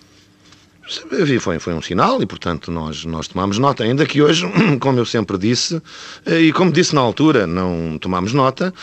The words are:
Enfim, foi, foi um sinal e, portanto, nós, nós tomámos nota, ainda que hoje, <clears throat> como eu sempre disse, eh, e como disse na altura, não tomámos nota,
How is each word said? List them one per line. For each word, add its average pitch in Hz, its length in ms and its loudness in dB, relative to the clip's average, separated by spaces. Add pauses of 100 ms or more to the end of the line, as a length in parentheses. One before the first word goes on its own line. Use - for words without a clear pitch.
(1200)
Enfim, 139 200 2
foi, 85 180 -2
foi 90 160 -6
um 80 80 -4
sinal 196 400 0
e, 107 60 -2
portanto, 85 420 -6
nós, 78 360 -8
nós 80 220 -6
tomámos 98 300 -2
nota, 131 260 0
ainda 131 220 2
que 139 160 0
hoje, 160 240 2 (160)
<clears throat> 156 180 4
como 131 200 2
eu 117 60 0
sempre 104 300 -2
disse, 117 460 -2 (420)
eh, 165 180 2
e 160 120 6
como 175 180 4
disse 151 220 2
na 143 80 4
altura, 123 460 4
não 82 500 -2
tomámos 92 360 -2
nota, 139 380 0 (120)